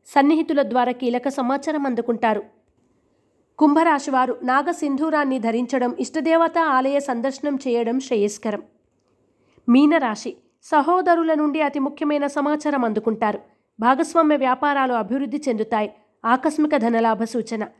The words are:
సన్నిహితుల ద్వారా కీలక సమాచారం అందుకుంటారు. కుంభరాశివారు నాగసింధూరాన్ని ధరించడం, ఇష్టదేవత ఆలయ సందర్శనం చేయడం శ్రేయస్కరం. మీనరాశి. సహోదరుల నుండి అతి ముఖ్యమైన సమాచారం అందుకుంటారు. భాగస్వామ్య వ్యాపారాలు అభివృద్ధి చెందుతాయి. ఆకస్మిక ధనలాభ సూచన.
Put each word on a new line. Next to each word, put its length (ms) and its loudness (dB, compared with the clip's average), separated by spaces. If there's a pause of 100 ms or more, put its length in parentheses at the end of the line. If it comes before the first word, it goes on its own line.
సన్నిహితుల 560 2
ద్వారా 300 0
కీలక 360 -2
సమాచారం 580 -2
అందుకుంటారు. 680 -2 (1040)
కుంభరాశివారు 840 2
నాగసింధూరాన్ని 960 0
ధరించడం, 640 -2
ఇష్టదేవత 580 0
ఆలయ 420 0
సందర్శనం 560 -4
చేయడం 440 -2
శ్రేయస్కరం. 640 -4 (1040)
మీనరాశి. 680 4 (260)
సహోదరుల 720 2
నుండి 260 0
అతి 180 -2
ముఖ్యమైన 480 -2
సమాచారం 580 -2
అందుకుంటారు. 560 -2 (400)
భాగస్వామ్య 560 2
వ్యాపారాలు 560 0
అభివృద్ధి 560 -4
చెందుతాయి. 420 -2 (340)
ఆకస్మిక 520 0
ధనలాభ 480 0
సూచన. 400 -6 (160)